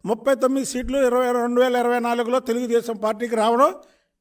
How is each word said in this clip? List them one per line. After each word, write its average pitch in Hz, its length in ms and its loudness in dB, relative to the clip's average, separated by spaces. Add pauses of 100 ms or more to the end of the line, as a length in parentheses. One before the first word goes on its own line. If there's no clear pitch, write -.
ముప్పై 233 300 0
తొమ్మిది 262 300 0
సీట్లు 254 320 -4
ఇరవై, 247 340 2
రెండు 240 300 2
వేల 254 140 2
ఇరవై 240 240 0
నాలుగులో 240 400 0
తెలుగుదేశం 233 580 -2
పార్టీకి 214 380 -4
రావడం 240 400 2 (460)